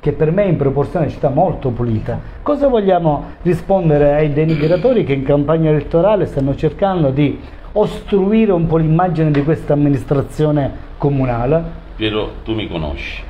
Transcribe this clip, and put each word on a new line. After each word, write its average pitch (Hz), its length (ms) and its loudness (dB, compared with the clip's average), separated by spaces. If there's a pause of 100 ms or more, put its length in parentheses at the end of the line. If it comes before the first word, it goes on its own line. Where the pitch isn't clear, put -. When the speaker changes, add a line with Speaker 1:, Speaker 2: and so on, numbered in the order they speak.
Speaker 1:
che 151 120 -2
per 156 200 0
me 202 120 2
è 196 40 2
in 160 80 2
proporzione 143 480 0
una 120 100 -4
città - 140 -2
molto 147 420 0
pulita, 113 480 -4 (240)
cosa 285 260 0
vogliamo 180 640 2 (100)
rispondere 165 720 2
ai 151 180 2
denigratori 160 720 2
che 135 80 -2
in 135 120 -2
campagna 147 440 2
elettorale 170 560 2
stanno 135 320 -2
cercando 165 540 0
di 139 280 0 (340)
ostruire 208 800 2
un 170 140 2
po' 165 120 2
l'immagine 160 520 2
di 143 140 2
questa 156 300 0
amministrazione 143 1000 0 (240)
comunale? 131 680 0 (340)
Speaker 2:
Piero, 107 340 -2 (140)
tu 110 100 -4
mi 107 120 -4
conosci. 78 640 -8